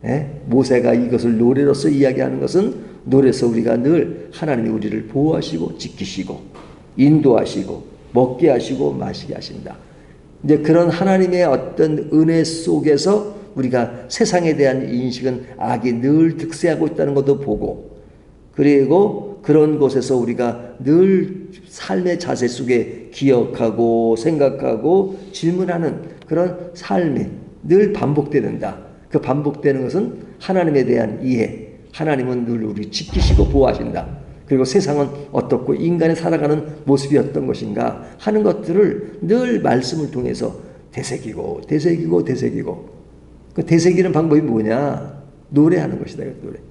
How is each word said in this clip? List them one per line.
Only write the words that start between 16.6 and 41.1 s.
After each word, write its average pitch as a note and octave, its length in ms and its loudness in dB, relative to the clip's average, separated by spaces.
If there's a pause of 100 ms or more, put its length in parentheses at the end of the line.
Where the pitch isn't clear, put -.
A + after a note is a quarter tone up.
있다는 D3 260 -2
것도 C#3 260 2
보고, - 580 -6 (540)
그리고 C#3+ 880 2
그런 D3+ 360 4
곳에서 C3 380 2
우리가 A#2+ 680 -4
늘 F3 680 2 (180)
삶의 F3+ 520 -4
자세 - 280 -4
속에 A#2+ 680 -2
기억하고 A#2 1040 2
생각하고 C#3+ 1000 0 (160)
질문하는 E3+ 680 -2 (240)
그런 F3 480 -2
삶이 F3 520 -2 (360)
늘 G3 300 4
반복되는다. B2 920 -2 (240)
그 - 120 0
반복되는 C#3 640 -2
것은 E3 300 -4 (280)
하나님에 E3 440 2
대한 A#2 380 0
이해, A#2+ 460 -2 (240)
하나님은 B2+ 540 -2
늘 A#2 180 -2
우리 G2+ 260 -6
지키시고 - 580 2
보호하신다. - 760 0 (220)
그리고 B2+ 180 2
세상은 D3 420 0 (240)
어떻고 - 440 0
인간의 E3 420 0
살아가는 D#3 480 0 (200)
모습이 C#3 320 2
어떤 C#3 300 -2
것인가 A#2 580 -6 (140)
하는 G#3+ 240 0
것들을 F3 800 0
늘 A#3 380 2
말씀을 C3+ 500 -2
통해서 B2 480 -6 (320)
되새기고 G#2+ 800 -8